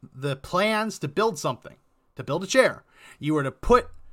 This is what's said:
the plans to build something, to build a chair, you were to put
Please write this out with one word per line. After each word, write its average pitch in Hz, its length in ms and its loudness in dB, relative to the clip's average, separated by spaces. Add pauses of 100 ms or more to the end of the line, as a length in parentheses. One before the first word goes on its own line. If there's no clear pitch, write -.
the 135 360 -8
plans 214 600 -2
to 147 80 -4
build 202 320 0
something, - 360 -6 (400)
to 127 80 -12
build 151 200 -4
a 190 40 -8
chair, 214 380 2 (340)
you 151 140 -2
were 147 100 2
to 135 80 -4
put - 360 4 (240)